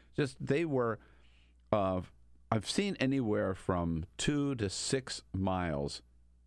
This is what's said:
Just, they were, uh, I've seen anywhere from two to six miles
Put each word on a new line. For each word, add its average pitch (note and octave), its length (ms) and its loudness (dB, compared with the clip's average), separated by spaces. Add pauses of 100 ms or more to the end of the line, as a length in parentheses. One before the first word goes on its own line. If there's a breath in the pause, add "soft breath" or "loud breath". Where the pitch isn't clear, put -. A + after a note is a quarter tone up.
(160 loud breath)
Just, C#3 200 -2 (100)
they D#3 200 2
were, B2 340 0 (720 soft breath)
uh, F#2+ 300 2 (500)
I've A2 180 0
seen G3 300 0
anywhere G#2+ 560 2
from E2+ 500 0 (120)
two C#3+ 380 0
to G#2+ 140 -2
six - 540 -4 (100)
miles F2+ 680 0 (460)